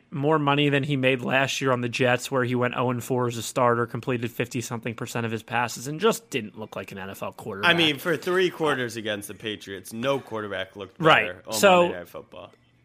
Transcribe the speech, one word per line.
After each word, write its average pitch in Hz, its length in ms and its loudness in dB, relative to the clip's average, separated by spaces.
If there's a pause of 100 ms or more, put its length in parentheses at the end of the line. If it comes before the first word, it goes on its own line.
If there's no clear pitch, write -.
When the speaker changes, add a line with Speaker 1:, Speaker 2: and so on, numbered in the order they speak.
(120)
Speaker 1:
more 143 260 2
money 143 320 4
than 139 140 2
he 143 120 -2
made 131 280 2
last 131 380 0
year 135 100 2
on 123 100 2
the 120 80 -2
Jets, 123 400 2
where 131 140 0
he 123 100 0
went 123 240 0
oh 127 140 2
and 120 120 -4
four 123 240 0
as 120 100 -4
a 113 40 -6
starter, 120 460 2
completed 120 420 -4
fifty-something 117 640 -6
percent 117 320 -6
of 110 60 -4
his 113 100 -4
passes, 120 460 -4
and 156 120 -8
just 214 300 0
didn't 110 300 -6
look 107 160 -14
like 101 160 -10
an 101 80 -12
N 95 100 -10
F 98 140 -12
L 104 100 -6
quarterback. 107 380 0
Speaker 2:
I - 20 2
mean, 156 240 2
for 165 180 -2
three 180 360 0
quarters 127 460 -2
against 104 300 -6
the 104 60 -14
Patriots, 98 580 -10
no 127 280 -2
quarterback 101 560 -8
looked 98 260 -14
Speaker 1:
Right. 139 260 6
Speaker 2:
better 92 200 -12
on 107 60 -6
Speaker 1:
So 180 280 8
Speaker 2:
Monday 175 160 0
Night 87 120 -12
Football. - 440 -16 (320)